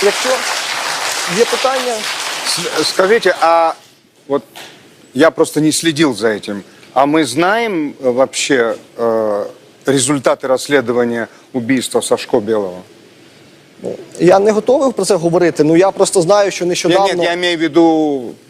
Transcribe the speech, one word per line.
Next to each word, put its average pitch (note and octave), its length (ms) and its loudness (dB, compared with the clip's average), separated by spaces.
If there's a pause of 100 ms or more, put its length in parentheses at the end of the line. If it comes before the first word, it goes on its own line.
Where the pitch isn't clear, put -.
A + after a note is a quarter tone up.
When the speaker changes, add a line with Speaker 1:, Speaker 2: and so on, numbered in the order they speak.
Speaker 1:
Якщо... - 260 0 (1080)
є A#3 80 4
питання. B3 480 -2 (540)
Speaker 2:
С-, D#3+ 360 -4
скажите, F#3 580 2
а E3 320 2 (540)
вот C#3 160 -2 (720)
я D#3 180 4
просто D3+ 300 0
не D#3 100 4
следил D3 440 0
за G#2 120 -2
этим. G2+ 340 -4 (320)
А C3+ 120 4
мы D3+ 200 2
знаем, F3 680 -2 (100)
э, B2+ 80 2
вообще, B2 640 0 (220)
э, A2 480 -2 (400)
результаты C#3 640 0
расследования A#2+ 800 0 (260)
убийства A#2+ 480 -2
Сашко - 380 0
Белого? G2+ 420 -4 (1400)
Speaker 1:
Я F3+ 200 4
не G#3 120 2
готовий B3 400 2
про G3 140 -4
це G3+ 100 2
говорити, E3+ 480 2
ну D#3+ 140 4
я F#3+ 140 4
просто F#3+ 300 0
знаю, G3 300 2
що - 140 -6
Speaker 2:
Я, F3 40 0
Speaker 1:
нещодавно F3+ 440 2
Speaker 2:
нет, E3+ 100 -2
я E3+ 100 0
имею F3 240 -2
в D#3 40 -2
виду D#3 640 2 (260)